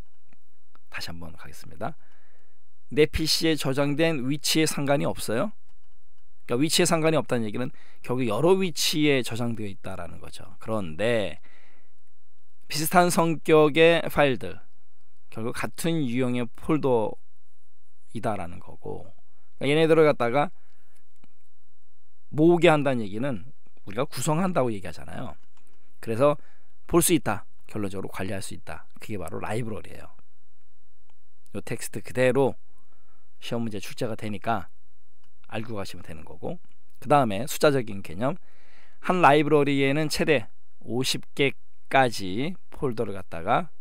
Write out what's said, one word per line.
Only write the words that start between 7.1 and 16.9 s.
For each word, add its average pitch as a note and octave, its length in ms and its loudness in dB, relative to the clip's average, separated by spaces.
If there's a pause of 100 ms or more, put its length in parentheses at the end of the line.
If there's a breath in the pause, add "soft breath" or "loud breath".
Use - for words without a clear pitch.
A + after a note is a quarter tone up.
없다는 A#2+ 300 2
얘기는 B2 260 -2 (300 soft breath)
결국 B2+ 260 0
여러 B2+ 240 4
위치에 D3+ 720 2
저장되어 A2+ 440 -2
있다라는 F#2 520 -4
거죠. - 400 -6
그런데 G2+ 800 0 (1300 soft breath)
비슷한 F3 420 4
성격의 D#3+ 920 6 (100)
파일들, A#2+ 480 2 (720)
결국 A2+ 240 -4
같은 D#3+ 520 -2
유형의 B2 500 0
폴더이다라는 - 2000 -2